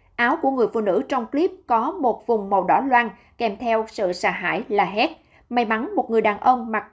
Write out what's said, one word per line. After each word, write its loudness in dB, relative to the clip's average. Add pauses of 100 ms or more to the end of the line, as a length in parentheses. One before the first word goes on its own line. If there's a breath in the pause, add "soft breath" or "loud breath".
(160)
Áo 2
của 2
người 2
phụ -2
nữ 2
trong -2
clip 0 (160)
có 2
một -2
vùng -2
màu 2
đỏ 4
loang, 2 (280 loud breath)
kèm -2
theo 0
sự -2
sợ -2
hãi -2
la 2
hét. 0 (400 soft breath)
May 0
mắn, -2
một -2
người 4
đàn 2
ông 2
mặc -4